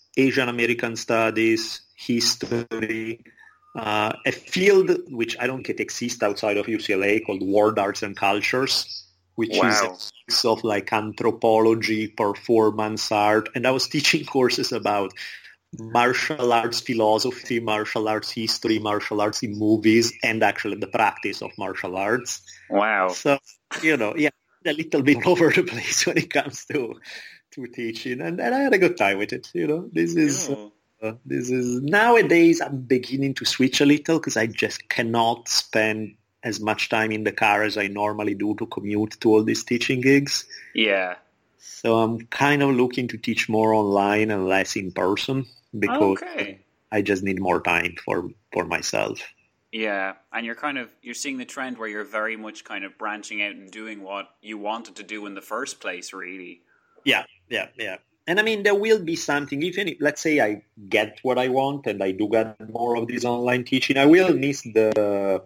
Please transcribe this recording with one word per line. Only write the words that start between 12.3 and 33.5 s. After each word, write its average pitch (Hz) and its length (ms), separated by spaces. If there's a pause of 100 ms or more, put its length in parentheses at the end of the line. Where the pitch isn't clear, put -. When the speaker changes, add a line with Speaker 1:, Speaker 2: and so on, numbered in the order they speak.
Speaker 1:
art, 107 440
and 123 100
I 131 60
was 131 160
teaching 147 380
courses 131 480
about 104 400 (680)
martial 120 720
arts 117 300
philosophy, 113 800
martial 107 480
arts 107 220
history, 110 480
martial 104 420
arts 107 200
in 104 160
movies, 110 540 (100)
and 113 220
actually 101 340
the 104 100
practice 104 540
of 107 160
martial 95 380
arts. 110 460 (280)
Speaker 2:
Wow. 101 400
Speaker 1:
So, 139 300 (420)
you 160 140
know, 110 220
yeah, 151 120 (360)
a 156 80
little 156 280
bit 139 160
<laughs> - 80
all 185 60
over 170 180
the 185 140
place - 420
when 151 120
it 156 120
comes - 360
to, 120 300 (560)
to 127 160
teaching, 123 540
and, 170 200
and 240 120
I 269 60
had 277 140
a 202 40
good 180 200
time 98 200
with - 140
it, - 220
you 170 140
know. 160 260
This 170 220
is, 143 320
Speaker 2:
Cool. 107 260 (280)
Speaker 1:
uh, 110 120 (120)
this 131 240
is, 127 320
nowadays 170 800
I'm 139 200
beginning 131 540
to 113 100
switch - 340